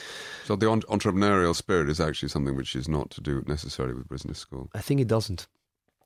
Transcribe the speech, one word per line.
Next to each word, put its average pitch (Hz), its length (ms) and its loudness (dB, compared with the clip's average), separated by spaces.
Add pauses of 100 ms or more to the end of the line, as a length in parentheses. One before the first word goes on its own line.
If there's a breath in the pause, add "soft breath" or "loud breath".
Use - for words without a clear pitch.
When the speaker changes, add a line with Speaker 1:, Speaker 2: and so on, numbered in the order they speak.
(460 loud breath)
Speaker 1:
So 107 100 0
the 110 160 4
en-, 113 120 4
entrepreneurial 98 720 4
spirit 82 320 2
is 76 120 0
actually 78 300 0
something 69 260 0
which 65 200 -4
is 65 120 -4
not 76 240 -2
to - 100 -14
do 67 240 -2
necessarily 67 480 -4
with 64 160 -10
business - 300 -8
school. 67 340 -12
Speaker 2:
I 104 80 -8
think 139 200 2
it 120 60 2
doesn't. 107 400 0 (580)